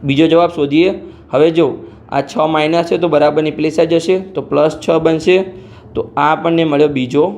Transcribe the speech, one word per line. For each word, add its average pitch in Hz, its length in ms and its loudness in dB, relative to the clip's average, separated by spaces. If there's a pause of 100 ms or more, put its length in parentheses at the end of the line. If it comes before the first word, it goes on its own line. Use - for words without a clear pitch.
બીજો 139 260 2
જવાબ 170 240 4
શોધીએ. 156 340 2 (420)
હવે 147 160 4 (100)
જો 165 80 4 (500)
આ 143 140 -2
છ - 40 -16 (200)
માઇનસ 165 360 0
છે 190 120 0
તો 175 120 0
બરાબરની 151 440 2
પેલી 156 180 -2
સાઈડ 165 220 2
જશે 180 180 0 (180)
તો 156 60 -6 (100)
પ્લસ 147 220 2 (120)
છ - 40 -6 (160)
બનશે, 165 320 2 (580)
તો - 60 -4 (240)
આ - 80 2
આપણને 165 400 0
મળ્યો 147 260 2
બીજો 131 260 0 (140)